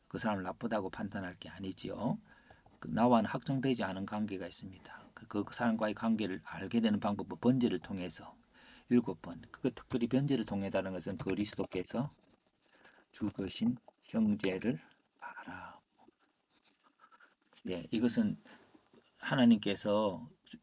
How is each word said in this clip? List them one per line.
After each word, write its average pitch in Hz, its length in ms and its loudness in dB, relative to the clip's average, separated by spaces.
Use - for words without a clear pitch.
그 95 80 -6
사람을 101 260 0
나쁘다고 98 460 -4
판단할 95 480 -6
게 - 120 -16
아니지요. 98 720 -4
그 - 100 -12
나와는 113 400 4
확정되지 131 540 0
않은 95 220 -4
관계가 101 420 -4
있습니다. - 640 -12
그, - 300 -4
그 - 100 -10
사람과의 110 400 0
관계를 107 500 0
알게 95 380 -2
되는 107 180 4
방법은 101 400 -2
번제를 120 400 4
통해서 - 560 -8
일곱 117 320 2
번, - 200 -12
그 - 200 -2
특별히 120 360 -2
번제를 131 380 2
통해다는 98 480 -2
것은 92 240 -6
그리스도께서 98 920 -2
죽으신 123 680 -2
형제를 104 800 0
바라. - 600 -14
예, 85 220 -4
이것은 113 500 2
하나님께서 104 1120 4
주-, - 200 -16